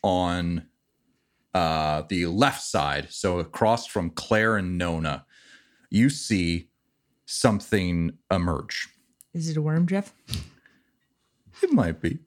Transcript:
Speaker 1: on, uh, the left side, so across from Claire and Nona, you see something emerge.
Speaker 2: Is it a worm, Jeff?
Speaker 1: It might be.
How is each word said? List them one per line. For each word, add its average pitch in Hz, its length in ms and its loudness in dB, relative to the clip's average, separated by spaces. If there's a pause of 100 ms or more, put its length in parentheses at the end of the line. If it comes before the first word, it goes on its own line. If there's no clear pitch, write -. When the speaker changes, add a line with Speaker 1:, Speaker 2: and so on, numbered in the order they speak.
Speaker 1:
on, 87 640 0 (880)
uh, 78 540 0
the 87 180 0
left 107 360 0
side, 73 480 -2
so 90 280 -2
across 110 480 0
from - 240 -4
Claire 110 460 0
and 90 200 -2
Nona, 80 480 -2 (640)
you 120 220 4
see 87 580 -2 (580)
something 92 920 0 (120)
emerge. 87 580 -2 (440)
Speaker 2:
Is 165 160 -6
it 156 80 -4
a 156 60 -2
worm, 160 240 2
Jeff? 190 260 -2 (1500)
Speaker 1:
It 359 100 4
might 95 280 4
be. - 260 -2